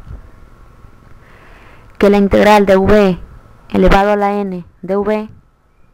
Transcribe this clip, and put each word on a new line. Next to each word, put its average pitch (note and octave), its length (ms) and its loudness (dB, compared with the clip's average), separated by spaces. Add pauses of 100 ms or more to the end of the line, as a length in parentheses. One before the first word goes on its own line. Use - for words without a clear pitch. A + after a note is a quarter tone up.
(2000)
que G3+ 100 2
la G3+ 100 2
integral G3+ 480 2
de F#3+ 100 2
v G3 420 2 (520)
elevado G3 420 2
a G#3 40 -2
la G3+ 160 -2
n F#3+ 320 -8 (180)
de F#3 140 -6
v G#3+ 320 -6 (640)